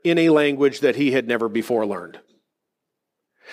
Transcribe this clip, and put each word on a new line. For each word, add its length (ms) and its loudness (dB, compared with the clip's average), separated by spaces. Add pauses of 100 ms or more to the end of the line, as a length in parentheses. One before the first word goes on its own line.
in 140 0
a 120 4
language 500 2
that 160 2
he 160 0
had 160 0
never 220 -2
before 360 -2
learned. 340 -10 (1300)